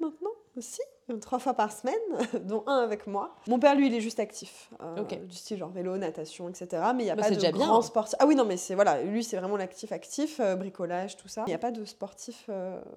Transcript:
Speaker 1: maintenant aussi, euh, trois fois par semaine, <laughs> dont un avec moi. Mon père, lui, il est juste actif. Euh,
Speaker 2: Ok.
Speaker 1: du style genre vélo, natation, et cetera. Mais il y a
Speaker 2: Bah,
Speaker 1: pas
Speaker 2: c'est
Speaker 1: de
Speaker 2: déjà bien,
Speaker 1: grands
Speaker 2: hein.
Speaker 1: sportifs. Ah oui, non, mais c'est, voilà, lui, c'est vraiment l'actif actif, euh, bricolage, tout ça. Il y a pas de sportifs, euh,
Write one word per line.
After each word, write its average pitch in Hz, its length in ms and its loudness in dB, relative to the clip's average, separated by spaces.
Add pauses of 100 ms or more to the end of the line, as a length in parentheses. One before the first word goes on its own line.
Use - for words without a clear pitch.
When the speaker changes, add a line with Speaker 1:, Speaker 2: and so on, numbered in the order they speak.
Speaker 1:
maintenant 320 300 -4 (260)
aussi, - 240 -10 (300)
euh, 226 80 -4
trois 247 200 -2
fois 254 140 0
par 214 180 2
semaine, 262 240 -2 (240)
<laughs> 220 280 -2
dont 214 200 -2
un 277 120 4
avec 214 280 0
moi. 202 300 -4 (100)
Mon 247 120 4
père, 285 160 8
lui, 277 140 6
il 233 60 2
est 233 60 0
juste 226 200 -2
actif. - 500 -8 (100)
Euh, 170 220 -8
Speaker 2:
Ok. 202 240 -8
Speaker 1:
du 180 100 -16
style - 220 -8
genre 165 120 -8
vélo, 185 280 -4
natation, 170 500 -6
et 180 60 -10
cetera. 180 400 0
Mais 247 100 0
il 208 40 0
y - 20 2
a 160 40 0
Speaker 2:
Bah, 214 100 2
Speaker 1:
pas 208 40 6
Speaker 2:
c'est 208 60 4
Speaker 1:
de 208 60 2
Speaker 2:
déjà 170 120 4
bien, 247 140 2
Speaker 1:
grands 220 140 8
Speaker 2:
hein. - 20 6
Speaker 1:
sportifs. 220 380 -2
Ah 269 60 10
oui, 302 100 8
non, 254 100 6
mais 190 100 0
c'est, 185 180 -6
voilà, 180 280 6
lui, 202 200 0
c'est 226 140 -6
vraiment 190 220 0
l'actif 190 340 -8
actif, 277 480 -4
euh, 190 160 2
bricolage, 190 600 -4
tout - 100 -20
ça. 220 180 -6
Il 185 40 0
y 170 40 0
a 160 40 -2
pas 233 140 -2
de 226 120 -8
sportifs, - 640 -12
euh, 185 320 -6 (160)